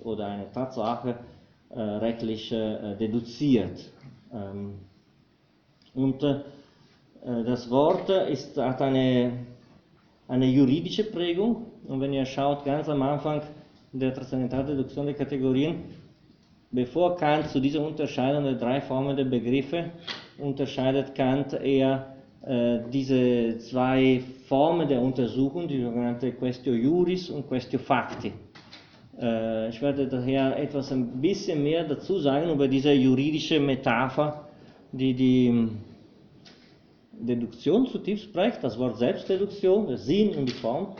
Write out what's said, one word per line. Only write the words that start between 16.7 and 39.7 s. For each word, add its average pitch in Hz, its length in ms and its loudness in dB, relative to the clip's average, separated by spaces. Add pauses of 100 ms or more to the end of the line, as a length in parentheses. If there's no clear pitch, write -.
bevor 160 460 0
Kant 151 320 2
zu 139 100 0
dieser 147 260 0
Unterscheidung 147 600 0
der 135 80 0
drei 120 260 -2
Formen 135 380 -2
der 135 80 2
Begriffe 139 640 0 (500)
unterscheidet, 135 760 -2
Kant 135 400 2
eher, 135 600 2 (280)
äh, 120 360 2 (120)
diese 123 680 4
zwei 127 600 4 (260)
Formen 156 400 4
der 131 140 2
Untersuchung, 131 680 0
die 135 160 -2
sogenannte 120 480 -2
Quaestio 127 420 -2
Iuris 175 560 2
und 143 180 -8
Quaestio 127 320 -2
Facti. 113 520 0 (920)
Äh, 113 480 -2
ich 113 120 -10
werde 139 260 0
daher 131 500 0
etwas 143 340 -4
ein 127 300 -2
bisschen 180 400 0
mehr 160 220 2
dazu 180 360 -2
sagen 143 300 2
über 139 180 2
diese 139 260 4
juridische 139 640 4
Metapher, 135 880 0 (460)
die 131 200 2
die 123 560 4 (1400)
Deduktion 120 720 0
zutiefst - 480 -6
prägt, 202 300 0
das 113 160 -2
Wort 127 180 -2
Selbstdeduktion, 190 880 2